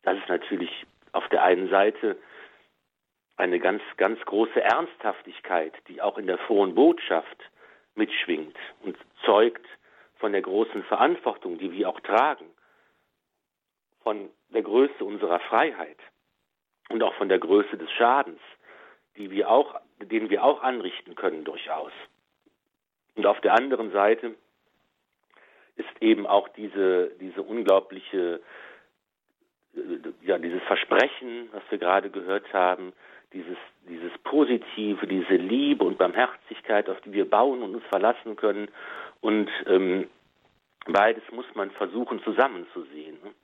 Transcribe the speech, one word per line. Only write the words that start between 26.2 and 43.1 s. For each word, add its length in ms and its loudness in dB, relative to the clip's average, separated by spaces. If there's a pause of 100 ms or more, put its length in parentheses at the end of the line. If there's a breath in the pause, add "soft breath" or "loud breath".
auch 220 4
diese, 720 0
diese 220 -10
unglaubliche, 1000 0 (1400 loud breath)
äh, 40 -10 (420)
ja, 160 -2
dieses 240 -6
Versprechen, 920 0
was 180 -12
wir 80 -4
gerade 320 2
gehört 420 -6
haben, 400 0 (400 loud breath)
dieses, 260 -12 (300)
dieses 360 -12
Positive, 840 0
diese 280 0
Liebe 500 2
und 140 0
Barmherzigkeit, 880 0
auf 140 -6
die 100 -18
wir 160 0
bauen 340 4
und 120 -8
uns 160 -10
verlassen 460 0
können. 320 -2 (520 loud breath)
Und, 300 0 (160)
ähm, 420 2 (760)
beides 360 4 (100)
muss 220 -12
man 180 -6
versuchen 500 -6
zusammenzusehen. 960 -4 (260)